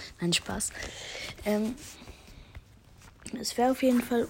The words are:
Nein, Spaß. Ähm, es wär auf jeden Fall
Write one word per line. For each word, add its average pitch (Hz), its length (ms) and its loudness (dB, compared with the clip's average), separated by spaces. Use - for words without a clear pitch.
Nein, 175 140 0
Spaß. - 380 -2
Ähm, 214 300 2
es - 200 -4
wär 254 140 6
auf 262 100 0
jeden 254 180 6
Fall 240 300 2